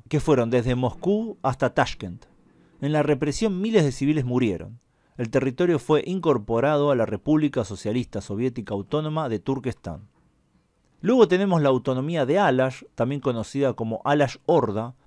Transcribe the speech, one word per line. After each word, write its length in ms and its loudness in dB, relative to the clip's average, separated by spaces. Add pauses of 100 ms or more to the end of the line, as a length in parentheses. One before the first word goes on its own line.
que 120 0
fueron 320 2
desde 240 2
Moscú 640 -2
hasta 320 -2
Tashkent. 520 -4 (540)
En 140 -4
la 80 2
represión, 580 0
miles 240 2
de 80 2
civiles 320 0
murieron. 560 -2 (380)
El 140 -6
territorio 480 0
fue 260 0
incorporado 840 0
a 40 2
la 120 0
República 560 0
Socialista 580 -6
Soviética 540 -6
Autónoma 540 -4
de 100 -2
Turquestán. 720 -8 (920)
Luego 240 6
tenemos 360 2
la 60 4
autonomía 580 0
de 100 2
Alash, 460 2 (100)
también 280 -2
conocida 520 -2
como 300 -6
Alash 320 2 (100)
Orda, 480 0 (140)